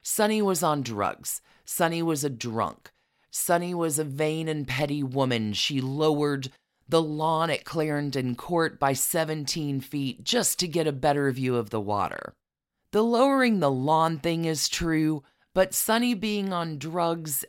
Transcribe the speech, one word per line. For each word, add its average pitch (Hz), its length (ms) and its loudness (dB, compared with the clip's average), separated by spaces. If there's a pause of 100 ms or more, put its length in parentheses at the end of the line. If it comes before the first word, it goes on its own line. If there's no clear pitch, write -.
Sonny 214 400 2
was 190 200 2
on 151 200 2
drugs, 104 600 -4 (220)
Sonny 165 380 0
was 160 240 0
a 143 40 0
drunk, 110 640 -4 (400)
Sonny 175 420 0
was 165 240 0
a 156 60 0
vain 156 460 -2
and 147 180 -4
petty 143 340 -2
woman. 127 520 0
She 135 260 -2
lowered 143 720 0 (380)
the 165 140 4
lawn 160 480 0
at 143 140 -2
Clarendon 143 720 -2
Court 165 420 0
by 139 140 2
seventeen 151 880 -2
feet 135 460 -6
just - 340 0
to 185 80 -2
get 160 180 0
a 151 60 2
better 143 400 2
view 127 240 0
of 117 140 0
the 110 100 -2
water. 98 560 -2 (560)
The 214 120 4
lowering 240 580 4
the 143 100 4
lawn 156 480 2
thing 165 240 0
is 160 240 0
true, 156 560 0 (300)
but 185 200 2
Sonny 240 400 0
being 202 380 -2
on 165 260 -4
drugs 165 720 -2